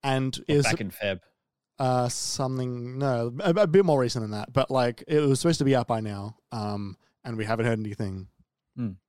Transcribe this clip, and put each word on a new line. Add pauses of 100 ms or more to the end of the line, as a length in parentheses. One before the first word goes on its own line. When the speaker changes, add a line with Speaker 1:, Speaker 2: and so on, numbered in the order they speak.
Speaker 1:
and
Speaker 2:
Or
Speaker 1:
is
Speaker 2:
back
in
Feb. (580)
Speaker 1:
uh,
something,
no, (100)
a,
a
bit
more
recent
than
that,
but,
like,
it
was
supposed
to
be
out
by
now, (140)
um, (260)
and
we
haven't
heard
anything. (480)
Speaker 2:
Hmm. (160)